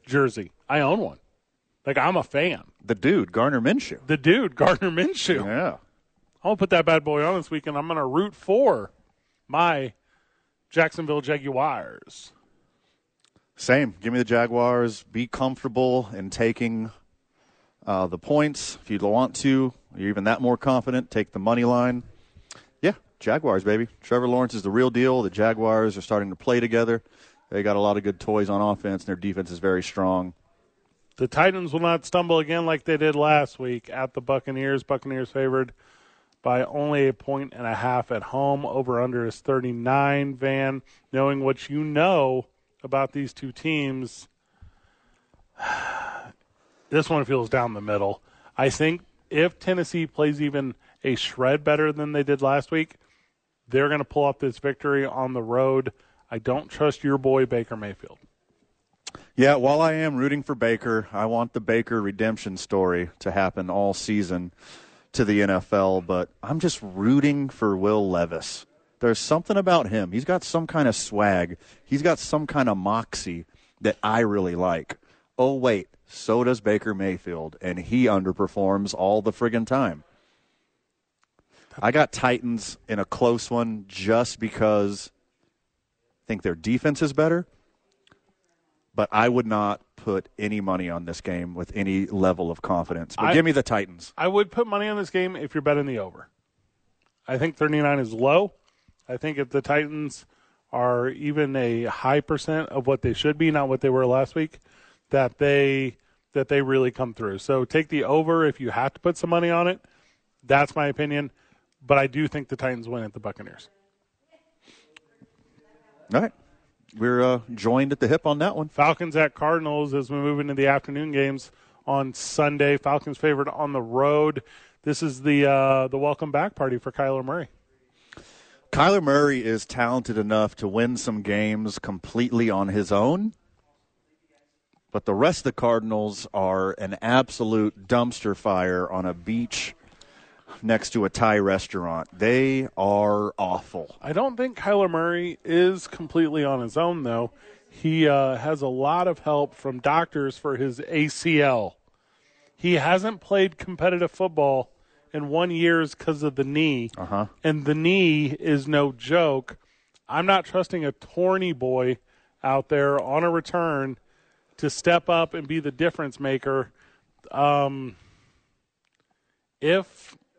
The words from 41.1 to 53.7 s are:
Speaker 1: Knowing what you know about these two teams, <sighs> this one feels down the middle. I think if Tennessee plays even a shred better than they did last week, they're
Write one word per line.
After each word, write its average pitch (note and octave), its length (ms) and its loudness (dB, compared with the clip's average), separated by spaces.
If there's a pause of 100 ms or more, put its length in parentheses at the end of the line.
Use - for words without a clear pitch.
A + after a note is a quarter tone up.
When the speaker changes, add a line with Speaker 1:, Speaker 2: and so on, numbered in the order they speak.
Speaker 1:
Knowing C#3 320 2
what C3+ 240 -2
you D3 160 -4
know D3 640 2 (360)
about C3+ 300 -2
these C#3 220 -8
two C3+ 180 -12
teams, C3+ 760 -6 (1300)
<sighs> - 20 -20 (1300)
this D3+ 200 0
one D3+ 140 0
feels A#2+ 240 -2
down A#2+ 260 -2
the G#2 60 -10
middle. G2+ 420 -2 (340)
I C3+ 140 2
think D#3+ 320 -2 (260)
if E3+ 300 0
Tennessee F3 480 -2
plays D3 360 0
even C#3 320 -4 (300)
a C3+ 100 0
shred C3+ 500 0
better D3+ 280 2
than D3 200 -6
they D3 100 0
did C#3 200 0
last C#3 280 0
week, D#3+ 260 -2 (720)
they're C3+ 200 2